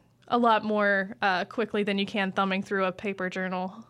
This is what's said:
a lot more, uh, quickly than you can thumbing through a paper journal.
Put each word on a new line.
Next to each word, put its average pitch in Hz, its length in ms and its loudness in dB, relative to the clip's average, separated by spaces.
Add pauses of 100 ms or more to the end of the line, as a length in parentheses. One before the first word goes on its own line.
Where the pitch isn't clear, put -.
(280)
a 240 120 2
lot 220 260 4
more, 202 560 2
uh, 190 240 2
quickly 214 380 -2
than 196 140 0
you 196 80 0
can 196 260 -2
thumbing 196 320 0
through 196 200 0
a 185 80 0
paper 190 380 -4
journal. 185 600 -6